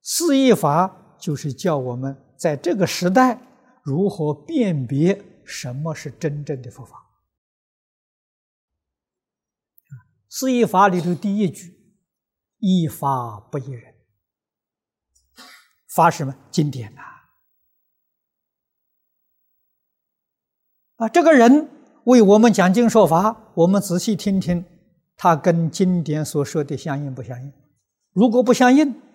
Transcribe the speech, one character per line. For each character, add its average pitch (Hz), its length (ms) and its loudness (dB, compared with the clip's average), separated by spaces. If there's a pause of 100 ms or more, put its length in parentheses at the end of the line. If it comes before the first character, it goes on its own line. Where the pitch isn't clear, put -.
四 302 380 -2
依 262 160 4
法 165 640 -2
就 151 160 -6
是 139 180 -8
教 156 240 -4
我 127 200 -8
们 135 280 -12 (140)
在 151 180 -4
这 339 200 -4
个 185 100 -2
时 180 240 -4
代 254 320 2 (400)
如 160 260 -2
何 151 240 -4
辨 175 540 -4
别 156 580 -2
什 - 300 -14
么 156 180 -8
是 139 200 -14
真 147 320 -8
正 139 180 -10
的 120 80 -16
佛 - 160 -20
法。 - 180 -20 (3250)
四 262 240 -4
依 240 120 2
法 196 220 4
里 180 140 0
头 175 140 -4
第 202 240 -6
一 202 120 0
句 - 460 -20 (640)
，“依 185 280 0
法 123 540 -6
不 - 180 -12
依 135 120 -12
人”。 - 260 -20 (1900)
法 165 200 2
是 160 100 -4
什 147 80 -6
么？ 135 100 -10 (160)
经 147 180 -2
典 113 240 -14
呐。 - 80 -20 (4000)
啊， 226 120 -4
这 339 140 4
个 320 100 6
人 277 380 6 (340)
为 240 180 6
我 202 160 6
们 226 140 6
讲 185 200 2
经 233 160 2
说 214 180 4
法， 185 500 0
我 170 100 4
们 196 140 2
仔 180 180 -4
细 208 160 -2
听 196 240 -2
听， 175 260 -4 (520)
他 170 180 2
跟 165 360 0
经 185 340 -2
典 151 200 -4
所 143 200 -4
说 151 180 -6
的 139 140 -8
相 143 260 -8
应 139 120 -10
不 127 80 -14
相 123 200 -14
应？ 139 100 -18 (600)
如 226 180 2
果 247 120 0
不 240 100 2
相 254 220 4
应 294 260 2 (140)